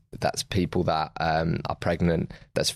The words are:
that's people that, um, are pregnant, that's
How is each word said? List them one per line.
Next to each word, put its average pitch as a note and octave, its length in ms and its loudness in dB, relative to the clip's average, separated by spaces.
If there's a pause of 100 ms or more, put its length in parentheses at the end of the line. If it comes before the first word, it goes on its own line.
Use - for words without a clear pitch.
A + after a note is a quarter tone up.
(200)
that's - 240 -2
people F2+ 400 0
that, D#2 360 0
um, E2 480 2
are - 80 -2
pregnant, E2+ 560 0 (220)
that's - 220 0